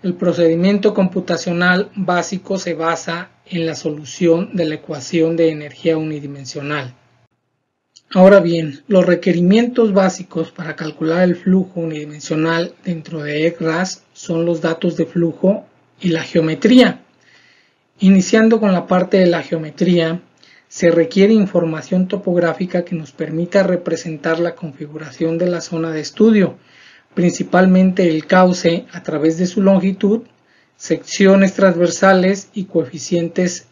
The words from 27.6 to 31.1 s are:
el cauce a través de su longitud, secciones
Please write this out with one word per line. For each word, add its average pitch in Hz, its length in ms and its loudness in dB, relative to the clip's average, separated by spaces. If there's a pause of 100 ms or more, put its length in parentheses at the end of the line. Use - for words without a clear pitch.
el 156 180 -2
cauce 180 640 2
a 175 100 -16
través 156 360 -2
de 180 100 -2
su 202 140 -2
longitud, 196 640 2 (520)
secciones 196 800 2